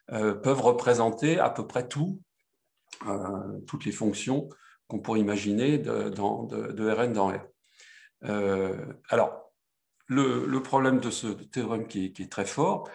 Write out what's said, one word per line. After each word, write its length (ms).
euh, 200
peuvent 280
représenter 800
à 100
peu 160
près 220
tout, 320
euh, 580
toutes 180
les 80
fonctions 560
qu'on 140
pourrait 200
imaginer 580
de, 320
dans, 340
de, 260
de 180
Rn 240
dans 180
R. 100
Euh, 500
alors, 320
le, 380
le 180
problème 380
de 100
ce 180
théorème 580
qui 180
est, 80
qui 100
est 80
très 140
fort, 500